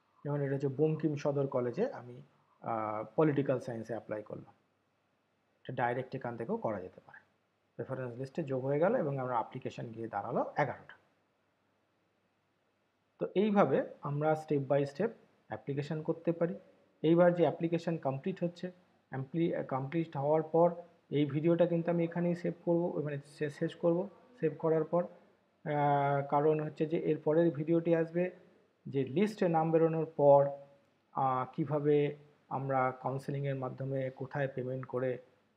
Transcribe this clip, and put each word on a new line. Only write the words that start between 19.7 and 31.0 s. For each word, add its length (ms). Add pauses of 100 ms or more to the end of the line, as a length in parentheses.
হওয়ার 260
পর 320 (340)
এই 160
ভিডিওটা 400
কিন্তু 260
আমি 120
এখানেই 320
সেভ 180 (120)
করবো, 360
মানে 240
শে-, 240
শেষ 260
করবো। 340 (300)
সেভ 200
করার 240
পর, 200
আহ, 1200
কারণ 320
হচ্ছে 260
যে 120
এর 200
পরের 340
ভিডিওটি 440
আসবে 360 (560)
যে 160
লিস্টে 460
নাম 220
বেরোনোর 340
পর, 440 (640)